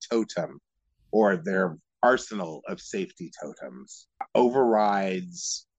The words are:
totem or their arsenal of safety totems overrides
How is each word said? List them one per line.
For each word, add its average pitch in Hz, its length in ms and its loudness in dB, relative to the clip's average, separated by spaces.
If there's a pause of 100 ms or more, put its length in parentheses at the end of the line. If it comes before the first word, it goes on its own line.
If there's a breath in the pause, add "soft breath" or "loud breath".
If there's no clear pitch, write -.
(120)
totem 107 480 -2 (520)
or 101 260 4
their 90 400 -2 (240)
arsenal 104 680 0
of 95 140 -10
safety 90 500 -10 (100)
totems - 680 -16 (260)
overrides 104 1300 2 (120)